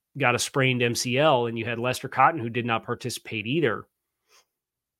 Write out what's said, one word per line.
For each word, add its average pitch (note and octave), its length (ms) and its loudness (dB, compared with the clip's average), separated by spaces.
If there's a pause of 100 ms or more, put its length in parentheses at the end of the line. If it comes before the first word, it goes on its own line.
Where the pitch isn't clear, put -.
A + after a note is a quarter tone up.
(180)
got B2 160 4
a A#2 60 0
sprained C3 420 0
M A#2+ 140 0
C B2 200 -2
L, C3+ 300 4
and A2+ 100 -6
you A2 80 -4
had A#2 140 -6
Lester B2 300 -4
Cotton, D3+ 320 4
who A#2 100 -4
did A#2 160 -2
not A2+ 180 0
participate A2+ 600 -8
either, A#2 400 0 (1120)